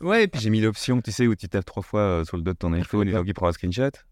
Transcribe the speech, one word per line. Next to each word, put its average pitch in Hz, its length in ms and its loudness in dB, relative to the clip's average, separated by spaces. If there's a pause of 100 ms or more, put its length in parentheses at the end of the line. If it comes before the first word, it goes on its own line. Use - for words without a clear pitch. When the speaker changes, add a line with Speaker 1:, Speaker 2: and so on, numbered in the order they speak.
Speaker 1:
Ouais, 214 240 2
et 190 40 0
puis 143 120 -4
j'ai 107 100 0
mis 110 100 4
l'option, 110 400 2
tu 113 120 -8
sais, 123 160 2
où 107 80 2
tu - 120 -12
tapes 98 160 -2
trois - 200 -8
fois, 107 160 -2
euh, 90 240 2
sur 90 120 -8
le 85 60 -4
dos 90 100 -2
de 87 60 -6
ton 85 140 0
Speaker 2:
Ah, 85 60 2
Speaker 1:
iPhone 101 280 0
et 92 60 0
Speaker 2:
je 90 40 0
Speaker 1:
donc 90 120 0
il 101 40 -4
prend 90 140 -2
un 87 60 2
screenshot. 107 380 -2 (220)